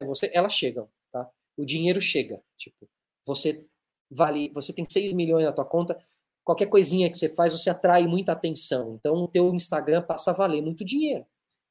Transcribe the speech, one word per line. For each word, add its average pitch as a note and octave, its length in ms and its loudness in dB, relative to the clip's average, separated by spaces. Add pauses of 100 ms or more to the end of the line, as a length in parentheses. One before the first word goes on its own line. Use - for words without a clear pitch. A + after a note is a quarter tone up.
você, C3+ 300 -4
elas F#3 200 2
chegam, A#2+ 360 -4 (220)
tá? B2+ 180 -8 (260)
O D3 80 -6
dinheiro E3 380 0
chega, B2 400 -2 (160)
tipo, - 320 -20 (340)
você D3+ 440 -4 (420)
vale, D3 420 0
você C#3+ 220 -8
tem F3 160 -8
seis G3 240 0
milhões E3 320 2
na C#3+ 80 0
tua C3+ 120 -4
conta, E3+ 300 -2 (460)
qualquer F3 240 0
coisinha F#3 460 4
que F3+ 60 -10
você D#3 120 -2
faz, E3+ 240 2
você E3 160 -2
atrai F3 380 4
muita F3+ 240 0
atenção. C#3 640 -4
Então, D3 180 0
o F3 140 0
teu F3+ 260 4
Instagram D#3+ 480 0
passa E3+ 300 -2
a - 20 -2
valer E3 300 0
muito E3 200 -6
dinheiro. B3 400 -2 (480)